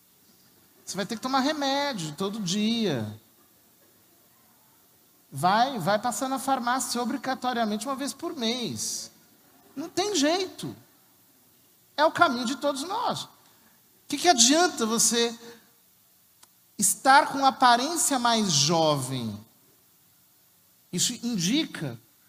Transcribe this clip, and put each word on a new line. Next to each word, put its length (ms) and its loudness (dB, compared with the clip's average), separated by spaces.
você 120 -10
vai 80 -4
ter 120 -8
que 60 -12
tomar 180 0
remédio 760 -2
todo 260 -6
dia. 800 -2
Vai, 480 2
vai 200 0
passar 300 -4
na 100 -4
farmácia 640 -2
obrigatoriamente 840 -4
uma 100 -4
vez 160 -6
por 240 -10
mês. 760 -6
Não 140 -10
tem 260 -2
jeito. 640 -2
É 80 2
o 80 4
caminho 320 2
de 120 -4
todos 260 -4
nós. 420 -4
O 40 -20
que 120 -6
que 100 0
adianta 560 4
você 520 0
estar 460 6
com 180 0
aparência 720 4
mais 320 2
jovem, 880 0
isso 200 0
indica 720 -2